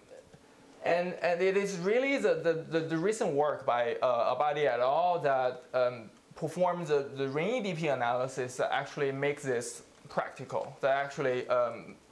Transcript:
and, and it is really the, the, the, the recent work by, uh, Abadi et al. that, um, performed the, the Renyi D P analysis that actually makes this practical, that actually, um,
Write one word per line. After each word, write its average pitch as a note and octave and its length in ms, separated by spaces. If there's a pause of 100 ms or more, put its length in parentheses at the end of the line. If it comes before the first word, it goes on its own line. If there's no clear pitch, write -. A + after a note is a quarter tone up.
(840)
and, F3 380
and F3 200
it F#3+ 140
is G3 220
really B3 400
the, G3 160 (100)
the, D#3+ 260
the, D#3+ 180
the D#3+ 100
recent G3 340
work C#3+ 340
by, A#2+ 360
uh, A#2+ 340
Abadi D3 300
et B2+ 160
al. E3 380
that, C3 440 (100)
um, B2 360 (260)
performed F3 520
the, C#3+ 280
the C3+ 120
Renyi F#3 360
D F#3+ 100
P D#3+ 140
analysis B2+ 720
that - 160
actually C#3 400
makes C#3+ 300
this A#2+ 400 (260)
practical, - 720
that C#3 160
actually, C#3 500
um, A2+ 480 (160)